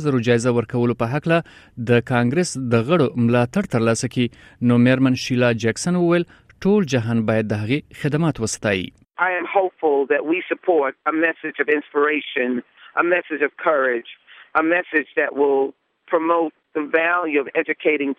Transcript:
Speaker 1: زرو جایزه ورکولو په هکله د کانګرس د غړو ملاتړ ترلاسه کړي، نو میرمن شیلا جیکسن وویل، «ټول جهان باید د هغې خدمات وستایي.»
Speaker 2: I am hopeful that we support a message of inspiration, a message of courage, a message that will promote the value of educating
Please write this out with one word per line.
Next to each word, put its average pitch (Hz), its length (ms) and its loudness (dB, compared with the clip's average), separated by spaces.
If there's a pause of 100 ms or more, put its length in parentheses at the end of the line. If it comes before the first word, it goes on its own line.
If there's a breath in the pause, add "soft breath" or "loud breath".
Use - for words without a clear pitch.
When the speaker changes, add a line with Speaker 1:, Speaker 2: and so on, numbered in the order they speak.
Speaker 1:
زرو 131 240 0
جایزه 120 300 2
ورکولو 120 440 0
په 117 140 -2
هکله 165 260 0 (480 loud breath)
د 120 220 2
کانګرس 123 380 0 (260)
د 113 100 2
غړو 151 240 2 (140)
ملاتړ 120 540 0
ترلاسه 113 360 0
کړي، 123 120 0 (440 loud breath)
نو 120 160 6
میرمن 131 400 2
شیلا 123 380 2
جیکسن 175 400 0
وویل، 170 260 0 (340 soft breath)
«ټول 202 260 4
جهان 117 380 0
باید 110 240 0
د - 80 -2
هغې 113 180 -2 (220)
خدمات 151 400 -2
وستایي.» 104 420 -2 (460)
Speaker 2:
I - 100 -2
am 170 160 -6
hopeful 175 420 0 (140)
that 143 180 0
we 165 80 0 (140)
support 156 420 0 (180)
a 156 40 0 (100)
message 156 380 -4
of 147 140 -2
inspiration, 143 840 -2 (420 loud breath)
a - 20 0 (100)
message 160 320 -4
of - 40 -2 (140)
courage, 131 460 0 (500 loud breath)
a - 20 2 (120)
message 160 360 -2 (100)
that 139 200 -2
will 139 240 2 (480)
promote 165 400 0 (240)
the 151 80 -4 (140)
value 165 440 0
of 120 80 -10 (120)
educating 151 560 -2